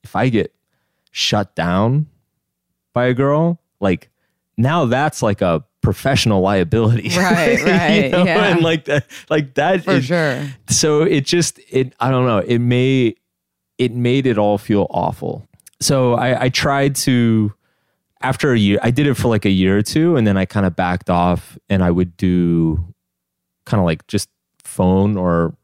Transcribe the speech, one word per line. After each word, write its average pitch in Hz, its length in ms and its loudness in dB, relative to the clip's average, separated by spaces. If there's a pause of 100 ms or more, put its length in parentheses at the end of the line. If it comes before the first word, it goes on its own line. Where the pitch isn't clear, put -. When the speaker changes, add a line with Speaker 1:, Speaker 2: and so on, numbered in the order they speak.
Speaker 1:
if - 100 -18
I 120 140 0
get 104 240 -2 (580)
shut - 440 -4
down 104 520 0 (840)
by 127 140 0
a 127 60 0
girl, 147 460 0 (220)
like, 95 280 -2 (480)
now 131 280 0
that's, 135 360 -2
like, 104 200 0
a 85 240 0 (160)
professional 113 580 0
liability. 101 680 0
<laughs> - 80 -2
Speaker 2:
Right, 175 420 2
Speaker 1:
You - 60 -4
Speaker 2:
right, 156 460 2
Speaker 1:
know? 180 120 2
Speaker 2:
yeah. 190 300 2
Speaker 1:
And, 170 80 2
like, 165 240 0
that, 143 200 -2 (240)
like, 151 260 -2
that 175 280 0
Speaker 2:
For 190 140 -2
Speaker 1:
is 127 80 0
Speaker 2:
sure. 147 420 -2 (220)
Speaker 1:
so 151 340 0
it 147 220 0
just, - 340 -2 (100)
it, 127 300 -2
I 123 100 0
don't 127 160 2
know. 113 140 2
It 117 200 0
may, 123 560 0 (640)
it 123 160 -2
made 123 320 0
it 117 120 0
all 104 200 2
feel 101 320 0
awful. - 560 -6 (340)
So 127 360 0
I, 123 280 -2
I 131 60 0
tried 139 480 0
to, 113 560 0 (680)
after 131 300 -2
a 120 80 2
year, 101 220 2
I 120 100 0
did 143 160 0
it 135 80 2
for, 123 140 -2
like, 107 160 0
a 101 40 2
year 95 280 2
or 107 40 2
two, 160 360 0
and 110 100 2
then 98 80 2
I 95 100 0
kinda 98 240 -2
backed 90 400 -2
off, 87 480 0 (120)
and 98 120 2
I 90 100 2
would 90 260 -2
do 85 680 0 (840)
kinda, 104 200 0
like, 80 220 -2
just - 200 -4 (340)
phone 95 540 0
or 85 380 0 (100)